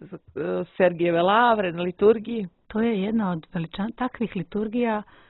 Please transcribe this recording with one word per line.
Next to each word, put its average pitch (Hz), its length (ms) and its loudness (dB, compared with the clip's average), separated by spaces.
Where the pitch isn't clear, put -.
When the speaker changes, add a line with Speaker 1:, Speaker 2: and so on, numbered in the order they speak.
Speaker 1:
e, - 60 -18
Sergijeve 170 460 4
Lavre 208 500 4
na 170 100 -6
liturgiji. 208 640 2
Speaker 2:
To 214 140 -4
je 226 220 0
jedna 214 300 0
od 165 160 -6
veličan-, 196 440 -6
takvih - 440 -6
liturgija. 214 640 -2